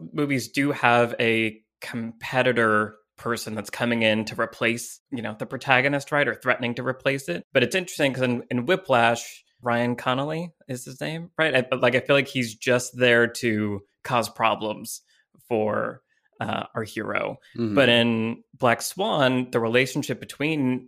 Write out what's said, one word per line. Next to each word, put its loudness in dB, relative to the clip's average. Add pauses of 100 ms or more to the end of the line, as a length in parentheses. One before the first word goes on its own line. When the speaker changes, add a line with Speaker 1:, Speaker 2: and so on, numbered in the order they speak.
(120)
Speaker 1:
movies -2
do 0
have 4
a 0 (600)
competitor 2 (200)
person -6
that's -8
coming -2
in 4
to -6
replace, -4 (100)
you -6
know, -8
the -8
protagonist, 0
right? 2
Or -2
threatening -2
to -6
replace -2
it. -4 (100)
But 6
it's 0
interesting 0
'cause -4
in, 0
in -2
Whiplash, 2 (200)
Ryan 0
Connolly -4 (160)
is -8
his -14
name, -8
right? 2
I, 4
but, -4
like, 4
I 4
feel 2
like 2
he's -4
just 0
there 6
to -2 (240)
cause 0
problems -2 (480)
for, -2 (380)
uh, -6 (100)
our -4
hero. -6 (180)
Speaker 2:
Mm-hmm. -2
Speaker 1:
But 6
in 2 (120)
Black 2
Swan, 0
the 0
relationship 0
between -2